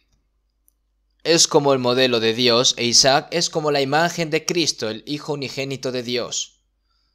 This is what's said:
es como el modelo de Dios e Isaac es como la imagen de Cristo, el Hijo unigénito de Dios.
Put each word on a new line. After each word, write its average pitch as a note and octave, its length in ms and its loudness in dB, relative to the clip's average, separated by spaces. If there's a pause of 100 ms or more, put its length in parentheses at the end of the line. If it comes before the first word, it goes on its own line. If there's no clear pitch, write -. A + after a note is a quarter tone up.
(1200)
es D#3+ 240 2
como C#3+ 240 4
el C3 80 2
modelo B2 400 2
de A2 140 2
Dios A#2+ 420 2
e A#2+ 80 -4
Isaac C3+ 480 2
es E3+ 180 -2
como D3+ 220 -2
la C#3+ 80 0
imagen E3 500 0
de D#3+ 160 -2
Cristo, D#3 420 -2
el A2 180 -8
Hijo D3 260 -8
unigénito C3+ 580 -6
de B2 140 -4
Dios. A#2 540 -6 (560)